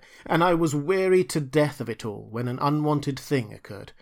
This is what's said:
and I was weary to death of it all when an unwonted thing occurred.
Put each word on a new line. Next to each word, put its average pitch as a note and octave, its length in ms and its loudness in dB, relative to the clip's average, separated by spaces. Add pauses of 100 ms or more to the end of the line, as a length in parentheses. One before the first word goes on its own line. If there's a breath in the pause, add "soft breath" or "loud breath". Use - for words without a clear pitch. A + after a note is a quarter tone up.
(260 loud breath)
and E3 160 2
I F3+ 120 4
was E3 200 2
weary F#3 520 2
to D#3+ 160 -2
death C#3+ 400 0
of A2+ 80 -6
it A2+ 160 -8
all G#2+ 260 -10
when A#2+ 160 -4
an B2 120 -4
unwonted D3 600 0
thing A2+ 340 -2
occurred. G#2 380 -16 (100)